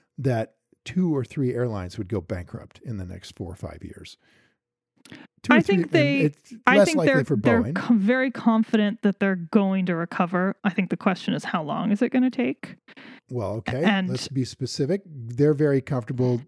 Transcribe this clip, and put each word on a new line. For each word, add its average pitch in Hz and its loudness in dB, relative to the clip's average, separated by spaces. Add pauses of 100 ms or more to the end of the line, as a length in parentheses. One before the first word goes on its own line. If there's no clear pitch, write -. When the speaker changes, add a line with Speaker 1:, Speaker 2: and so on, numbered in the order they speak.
(160)
Speaker 1:
that 120 -2 (300)
two 175 0
or 131 -2
three 127 -2
airlines 107 -4
would 101 -6
go 101 -2
bankrupt - -10
in 113 -8
the 95 -8
next 92 -14
four 90 -10
or 95 -14
five - -12
years. - -16 (1300)
Two - 2
or - 8
Speaker 2:
I - 8
Speaker 1:
three, 392 2
Speaker 2:
think - 4
Speaker 1:
and - -12
Speaker 2:
they, 285 4
Speaker 1:
it's - -2 (120)
Speaker 2:
I 254 6
Speaker 1:
less 202 8
Speaker 2:
think - 2
Speaker 1:
likely 151 4
Speaker 2:
they're, 143 2
Speaker 1:
for 143 0
Speaker 2:
they're 117 4
Speaker 1:
Boeing. 135 -2
Speaker 2:
co-, 190 2
very 247 2
confident 220 2
that 202 2
they're 196 2
going 190 0
to 175 0
recover. 180 -2
I 202 0
think 180 -2
the 185 -2
question - -2
is, 147 -6
how 170 -4
long - -4
is 202 0
it 247 0
gonna 254 2
take? - -6 (520)
Speaker 1:
Well, 110 -4
okay, 127 -4
Speaker 2:
And 190 2
Speaker 1:
let's 127 -6
be 131 -2
specific. 147 -4
They're 139 0
very 139 2
comfortable 127 -2